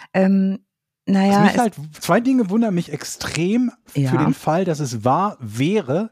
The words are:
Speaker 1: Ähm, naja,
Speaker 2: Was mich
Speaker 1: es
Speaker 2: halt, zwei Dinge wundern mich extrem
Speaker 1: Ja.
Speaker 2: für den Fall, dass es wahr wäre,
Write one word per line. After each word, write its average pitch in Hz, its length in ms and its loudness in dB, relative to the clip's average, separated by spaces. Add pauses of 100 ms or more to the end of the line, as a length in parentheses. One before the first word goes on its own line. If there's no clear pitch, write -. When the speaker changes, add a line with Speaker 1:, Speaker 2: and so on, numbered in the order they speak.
(120)
Speaker 1:
Ähm, 190 460 2 (480)
naja, 196 300 2
Speaker 2:
Was 208 60 4
mich 208 100 4
Speaker 1:
es - 60 0
Speaker 2:
halt, 240 160 0 (260)
zwei 180 200 2
Dinge 240 300 2
wundern 220 240 0
mich 170 180 -4
extrem 202 800 -2 (240)
Speaker 1:
Ja. 139 160 0
Speaker 2:
für 131 80 2
den 143 160 0
Fall, 165 300 -2
dass 160 160 -2
es 117 240 -6
wahr 175 360 0
wäre, 156 720 -2